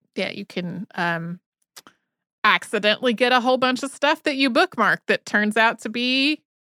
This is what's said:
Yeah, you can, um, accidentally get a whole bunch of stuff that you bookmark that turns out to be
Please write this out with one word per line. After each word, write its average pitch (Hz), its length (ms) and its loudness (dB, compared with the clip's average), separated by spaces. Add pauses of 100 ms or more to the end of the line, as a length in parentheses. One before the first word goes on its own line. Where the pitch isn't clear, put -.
(160)
Yeah, 190 160 -4
you 202 140 -12
can, 180 400 -10 (100)
um, 170 440 -6 (1040)
accidentally 208 680 2
get 247 180 2
a 254 80 4
whole 254 180 2
bunch 254 260 0
of 277 80 -8
stuff 302 320 0
that 285 120 -2
you 269 140 2
bookmark 226 580 2
that - 180 0
turns 208 300 0
out 226 240 4
to 240 100 -10
be 254 540 -2 (220)